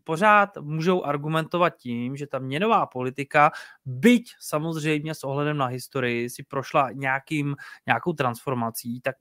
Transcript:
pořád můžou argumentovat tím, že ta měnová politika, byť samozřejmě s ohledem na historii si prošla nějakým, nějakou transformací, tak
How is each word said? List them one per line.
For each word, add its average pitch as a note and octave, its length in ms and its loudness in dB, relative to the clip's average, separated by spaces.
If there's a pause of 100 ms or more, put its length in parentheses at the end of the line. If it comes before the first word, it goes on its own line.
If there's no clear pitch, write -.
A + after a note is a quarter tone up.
pořád G3+ 560 4
můžou D#3+ 440 0
argumentovat D#3 680 0
tím, B2 460 -6
že C#3+ 120 -10
ta C3+ 120 -6
měnová D#3 460 0
politika, C#3 680 2 (340)
byť A3+ 540 4
samozřejmě D#3 760 -2
s - 80 -12
ohledem C#3+ 340 -2
na C#3 80 0
historii B2 640 -2
si C#3+ 140 -14
prošla C#3 480 -2
nějakým, C#3 640 -2 (300)
nějakou C#3+ 280 0
transformací, B2 880 -4
tak C3+ 200 -2